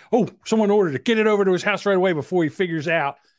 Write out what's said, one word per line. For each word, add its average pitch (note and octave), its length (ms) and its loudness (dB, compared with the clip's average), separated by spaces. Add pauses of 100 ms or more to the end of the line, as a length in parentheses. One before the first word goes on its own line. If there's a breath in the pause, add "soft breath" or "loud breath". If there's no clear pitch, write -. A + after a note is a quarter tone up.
(140 soft breath)
"Oh, A3 160 2 (160)
someone A3 260 2
ordered F#3+ 240 2
it. - 80 -8
Get A3+ 160 0
it G#3+ 80 2
over G#3 160 2
to F#3+ 80 2
his F3 100 0
house G3 240 -4
right G3+ 100 2
away F#3 180 2
before E3 300 -2
he D3+ 60 -2
figures E3 380 -6
out D#3+ 300 -2 (220)